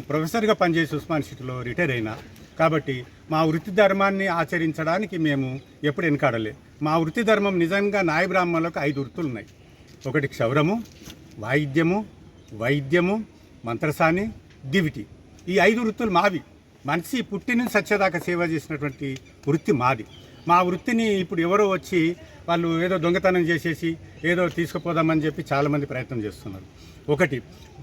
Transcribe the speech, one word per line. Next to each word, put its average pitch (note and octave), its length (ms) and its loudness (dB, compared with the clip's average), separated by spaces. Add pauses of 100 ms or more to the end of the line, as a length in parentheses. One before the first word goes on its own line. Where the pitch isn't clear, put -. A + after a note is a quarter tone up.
ప్రొఫెసర్గా G3 520 0
పనిచేసి E3 380 2
ఉస్మాన్ D3 280 -2
సిటీలో B2+ 300 -10 (100)
రిటైర్ C3+ 280 0
అయినా A2 180 -4 (460)
కాబట్టి D#3 360 2 (380)
మా D#3 160 2
వృత్తి E3 320 -2
ధర్మాన్ని G3 460 2 (120)
ఆచరించడానికి E3 800 -2 (100)
మేము C#3 220 0 (400)
ఎప్పుడు E3+ 180 -2
వెనకాడలే. B2 460 0 (340)
మా D#3 160 2
వృత్తి D#3+ 260 -2
ధర్మం G3+ 340 2
నిజంగా G3+ 460 0
నాయ D#3+ 240 2
బ్రాహ్మణులకు E3+ 460 0 (100)
ఐదు C#3 140 -2
వృత్తులు C#3+ 280 -6
ఉన్నాయి. G#2 180 -10 (600)
ఒకటి C#3 240 0
క్షౌరము, D3 420 2 (680)
వాయిద్యము, D3+ 540 0 (640)
వైద్యము, D3 540 2 (520)
మంత్రసాని, D#3+ 560 0 (480)
దివిటి. E3 320 0 (480)
ఈ F#3+ 40 0 (120)
ఐదు A3+ 160 4
వృత్తులు A3 340 -2
మావి. F#3 240 2 (480)
మనిషి F3 300 -2 (100)
పుట్టి G#3 300 -4
నుంచి A#3 160 -2
సచ్చేదాకా F#3+ 520 2
సేవ F3 260 0
చేసినటువంటి C#3+ 560 -6 (380)
వృత్తి D#3+ 340 2
మాది. B2 240 2 (440)
మా F3 160 6
వృత్తిని A3+ 420 0 (140)
ఇప్పుడు E3+ 240 -4
ఎవరో G3+ 180 4 (120)
వచ్చి E3+ 240 -2 (480)
వాళ్ళు E3+ 200 0 (160)
ఏదో F#3 180 0
దొంగతనం F3+ 460 2
చేసేసి E3 420 -2 (400)
ఏదో F3 140 2 (160)
తీసుకుపోదామని D#3+ 640 0
చెప్పి D#3 260 -2
చాలామంది C#3+ 400 0
ప్రయత్నం B2 360 -6
చేస్తున్నారు. F#2+ 400 -12 (480)
ఒకటి C#3 220 2 (460)